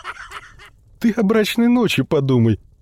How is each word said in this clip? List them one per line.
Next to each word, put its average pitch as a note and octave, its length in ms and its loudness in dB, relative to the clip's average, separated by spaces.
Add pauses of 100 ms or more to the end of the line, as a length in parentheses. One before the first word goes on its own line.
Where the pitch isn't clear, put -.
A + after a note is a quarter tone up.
(1000)
«Ты A3+ 140 0
о A#3+ 100 -2
брачной A3 460 0
ночи A#3+ 340 0
подумай». C3 560 0 (240)